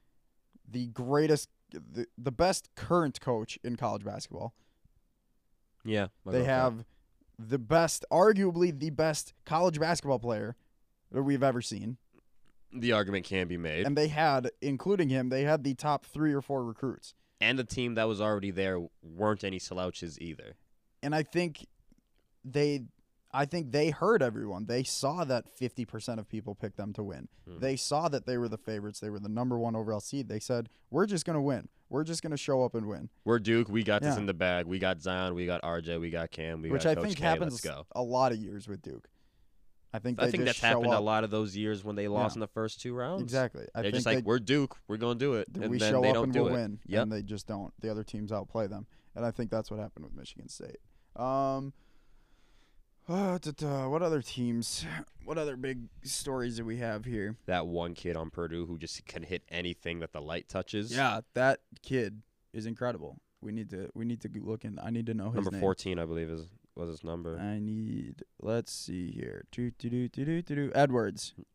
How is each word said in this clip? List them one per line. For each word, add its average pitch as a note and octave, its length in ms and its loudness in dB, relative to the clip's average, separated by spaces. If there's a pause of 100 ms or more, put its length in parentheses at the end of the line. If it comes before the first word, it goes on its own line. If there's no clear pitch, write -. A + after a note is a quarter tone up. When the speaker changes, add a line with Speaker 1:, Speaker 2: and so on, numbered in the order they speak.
(680)
Speaker 1:
the A#2+ 180 -4
greatest, C#3+ 600 2 (220)
the, D#2+ 340 -8 (120)
the B2 140 -4
best E3+ 440 2
current E3 460 2
coach A2+ 420 -2
in B2 140 -4
college G#2+ 260 -2
basketball. - 500 -8 (1300)
Speaker 2:
Yeah, G#2+ 220 0 (180)
I'll F#2+ 80 -6
Speaker 1:
They B2+ 60 6
Speaker 2:
go - 0 -
with B2 80 4
that. C3+ 40 4
Speaker 1:
have B2+ 340 2 (540)
the A#2 200 -2
best, D#3 520 2
arguably F3+ 640 6
the D#3 120 -2
best D3+ 440 0 (120)
college E3 340 4
basketball D3+ 400 2
player A2 360 -2 (560)
that C#3 120 2
we've C#3 200 4
ever B2 180 4
seen. A2+ 360 -6 (760)
Speaker 2:
The A#2+ 180 2
argument G2 340 4
can F#2 220 2
be F2 100 -2
made. E2 280 0
Speaker 1:
And C#3 120 2
they D3+ 120 4
had, D3 400 4 (120)
including D#3 480 2
him, B2+ 200 2
they C3+ 140 2
had D3+ 200 4
the C3+ 120 0
top D3 300 0
three D3+ 280 2
or C#3 80 0
four C3+ 240 -2
recruits. A#2 480 -6 (260)
Speaker 2:
And A#2+ 200 4
the B2 40 2
team A#2+ 320 -2
that A2 140 4
was G#2 100 0
already G#2 320 2
there F#2 280 0 (220)
weren't F#2+ 440 0
any F#2+ 140 -4
slouches F2+ 600 -6
either. D2+ 360 -12 (480)
Speaker 1:
And C#3+ 100 0
I D#3 100 4
think E3+ 440 -2 (760)
they, C#3+ 420 2 (460)
I C#3 140 2
think C#3+ 260 -4
they D3 200 6
heard F3+ 320 4
everyone. G#2+ 420 -2
They B2 180 0
saw D#3 420 -2
that B2+ 240 0
fifty B2 360 -4
percent A2+ 360 -6
of G2+ 80 -10
people A2 260 -6
picked - 220 -8
them G2+ 160 -6
to G#2+ 100 -6
win. E2 240 -8 (200)
Speaker 2:
Hmm. E2+ 120 -14
Speaker 1:
They C3+ 160 0
saw D3+ 320 0
that C3+ 180 -2
they B2 120 0
were A#2+ 100 0
the G#2+ 100 -4
favorites. G#2 440 -6
They G#2+ 80 -6
were G#2 100 -6
the G2+ 100 -6
number A#2+ 300 0
one A2+ 160 0
overall G#2+ 240 -2
seed. C3 300 -6
They G#2+ 100 -2
said, A#2+ 300 -2 (200)
"We're E3+ 160 4
just G3 200 0
gonna D#3+ 160 0
win. C3+ 260 0 (220)
We're D3+ 160 0
just E3 180 -4
gonna D#3 140 -2
show C3+ 260 4
up A#2+ 120 0
and A2 120 -2
win." G2+ 220 -6 (160)
Speaker 2:
We're A#2 140 6
Duke. A2+ 280 4
We G#2+ 160 2
got G#2 180 4
this C#3+ 140 2
Speaker 1:
Yeah. G#2 60 0
Speaker 2:
in G2+ 40 0
the G2 80 2
bag. F2 340 2
We F#2+ 120 -2
got F#2 220 2
Zion. F#2 340 0
We F2+ 100 -2
got F2 180 0
R E2+ 180 -2
J. E2+ 160 -2
We E2 140 -4
got E2 200 -4
Cam. D#2+ 300 -6
We D#2+ 100 -2
Speaker 1:
Which - 120 0
Speaker 2:
got D#3+ 80 4
Speaker 1:
I D#3 40 4
Speaker 2:
Coach E2+ 100 -2
Speaker 1:
think - 120 -2
Speaker 2:
K. C#3+ 80 -4
Speaker 1:
happens D#3+ 280 2 (120)
Speaker 2:
Let's D2 100 -6
go. C#2+ 160 -12
Speaker 1:
a - 100 -4
lot B2+ 300 2
of A2+ 60 -2
years G2+ 320 -8
with F#2+ 120 -8
Duke. B1 280 -12 (840)
I A2 60 -4
think B2 220 -2
Speaker 2:
I C3+ 40 4
Speaker 1:
they A#2+ 60 2
Speaker 2:
think - 140 2
Speaker 1:
just A#2+ 160 0
Speaker 2:
that's A#2 120 8
Speaker 1:
show A#2+ 60 6
Speaker 2:
happened A#2 140 6
Speaker 1:
up. G#2 60 6
Speaker 2:
a G#2 40 0
lot A2 200 4
of G#2+ 60 0
those G#2+ 260 0
years G#2 280 -2
when G#2 120 -6
they G2+ 140 0
lost G#2+ 260 2
Speaker 1:
Yeah. - 20 -6
Speaker 2:
in - 40 -6
the G#2 60 -4
first - 340 -4
two B2 120 -6
rounds. D3 300 -4
Speaker 1:
Exactly. B2+ 500 -2
I A#2 80 -4
Speaker 2:
They're G#2 100 2
Speaker 1:
think B2+ 40 0
Speaker 2:
just B2 100 2
like, A#2 140 4
Speaker 1:
they - 40 -2
Speaker 2:
"We're A2+ 160 4
Duke. C3 380 2 (100)
We're G#2+ 100 -2
gonna A#2+ 220 0
do C#3 160 2
it." G#2 180 0
Speaker 1:
th-, F#3 100 -4
Speaker 2:
And A2+ 80 0
Speaker 1:
we B2 60 2
Speaker 2:
then G#2+ 140 4
Speaker 1:
show B2+ 100 6
Speaker 2:
they B2+ 80 6
Speaker 1:
up A2 60 6
Speaker 2:
don't A#2 100 4
Speaker 1:
and C3 80 0
Speaker 2:
do C3+ 100 6
Speaker 1:
we'll - 60 4
Speaker 2:
it. - 40 2
Speaker 1:
win, G#2+ 320 -2
Speaker 2:
Yep. G#2 180 2
Speaker 1:
and G#2+ 80 -2
they G#2+ 100 -2
just G2+ 260 -8
don't. G2+ 340 -8
The A2 80 -2
other G#2+ 140 -4
teams G#2+ 280 -6
outplay G#2 360 -2
them, G2+ 200 -8 (280)
and A#2 100 -2
I A#2 60 0
think A#2 200 -4
that's A2 200 -2
what G#2+ 80 -6
happened F2 260 -10
with - 80 -10
Michigan - 360 -12
State. - 280 -12 (380)
Um, C3+ 560 -2 (1400)
uh, F#3 300 0
da, D3+ 180 -6
da, C#3 320 -2
what D3+ 140 0
other D#3+ 200 2
teams? A#2+ 640 -2 (400)
What D#3 140 -4
other D3 180 -2
big B2+ 280 -6 (200)
stories B2+ 540 -4
do A#2 80 -6
we A2+ 120 -4
have A2+ 280 -4
here? A2 400 -4
Speaker 2:
That F2+ 220 2
one E2+ 260 -2
kid E2 240 -4
on D#2+ 140 -4
Purdue E2+ 340 -4
who E2+ 120 -6
just - 280 -10
can - 180 -10
hit E2+ 240 -6
anything E2+ 520 -6
that E2 120 -8
the D2+ 100 -10
light E2 280 -6
touches. G#2+ 440 -4
Speaker 1:
Yeah, A#2+ 280 0 (140)
that C3 260 4 (220)
kid G#2+ 380 -2 (300)
is A2 140 -8
incredible. G#2+ 520 -6 (240)
We A2 120 -10
need A2 160 -6
to, F#2+ 240 -8
we A2+ 120 -6
need A#2 160 -4
to G#2+ 80 -8
g-, G#2+ 100 -8
look A2 260 -6
in. G#2 160 -8
I - 80 -6
need A2+ 160 -2
to A2+ 80 -4
know G#2 140 -2
his A#2 80 -2
Speaker 2:
Number G2 160 0
Speaker 1:
name. G2 100 -2
Speaker 2:
fourteen, F#2+ 380 2
I E2+ 60 0
believe, E2 240 -2
is D#2+ 200 -8 (260)
was E2+ 140 -6
his D#2 140 -12
number? E2 360 -6
Speaker 1:
I G#2 200 -4
need, G#2+ 640 -4 (180)
let's A2+ 300 -2
see F2+ 400 -6
here. - 400 -10
Do, A#2+ 200 -4
do, - 180 -6
do, B2 200 0
do, C3+ 160 -4
do, E3 160 0
do, D3+ 140 -4
do. C#3+ 200 0
Edwards. B2 580 4 (220)